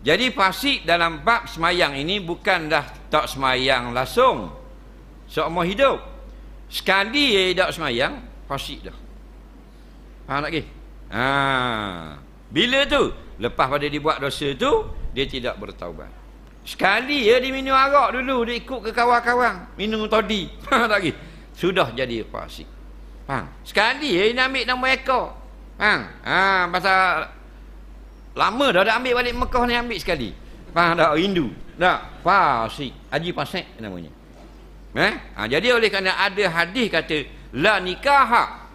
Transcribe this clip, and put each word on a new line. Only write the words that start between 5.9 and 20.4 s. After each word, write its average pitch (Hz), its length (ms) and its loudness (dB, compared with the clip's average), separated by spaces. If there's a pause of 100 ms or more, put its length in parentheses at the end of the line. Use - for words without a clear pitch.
Sekali 196 840 2
dia 175 160 2
tak 156 80 -4
semayang, 151 420 -2 (300)
fasik 135 400 -8
dah. - 80 -16 (1300)
Faham 143 220 -4
tak 160 80 -8
ke? 135 60 -4 (500)
Ha. 113 120 -2 (1200)
Bila 247 400 2
tu? 262 240 2 (240)
Lepas 120 320 -2
pada 143 160 -2
dia 147 160 -4
buat 143 180 0
dosa 139 380 -4
tu, 427 320 2 (260)
dia 135 140 -2
tidak 120 320 -6
bertaubat. 87 480 -12 (560)
Sekali 240 640 0
ya 233 100 8
dia 262 140 -2
minum 269 240 0
arak 269 400 4
dulu, 254 320 0
dia 240 100 -2
ikut 247 300 -8
ke - 20 -4
kawan-kawan, 240 840 2
minum 214 320 -2
toddy. 208 460 0